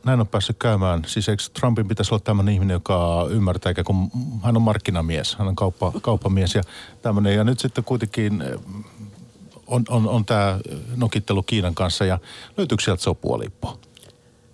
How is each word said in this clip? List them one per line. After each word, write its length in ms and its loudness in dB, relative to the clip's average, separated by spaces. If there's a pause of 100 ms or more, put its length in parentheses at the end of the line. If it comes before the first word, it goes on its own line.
näin 160 4
on 60 2
päässyt 320 -2
käymään? 480 2
Siis 220 -2
eikö 140 0 (180)
Trumpin 280 2
pitäisi 260 0
olla 100 0
tämmöinen 300 2
ihminen, 200 2
joka 560 2
ymmärtää 420 2
ikään 120 -2
kuin, 260 0 (320)
hän 140 2
on 60 4
markkinamies, 760 0
hän 120 -2
on 80 0
kauppa-, 360 -2 (100)
kauppamies 520 2
ja 80 2 (400)
tämmöinen. 320 2
Ja 100 4
nyt 160 2
sitten 240 -2
kuitenkin, 580 -2
eh, 160 -6 (1080)
on, 220 2
on, 200 2
on 160 2
tää 340 2 (380)
nokittelu 460 0
Kiinan 320 0
kanssa 300 0
ja 140 2 (380)
löytyykö 280 0
sieltä 180 0
sopua, 360 -2
Lippo? 420 -10 (720)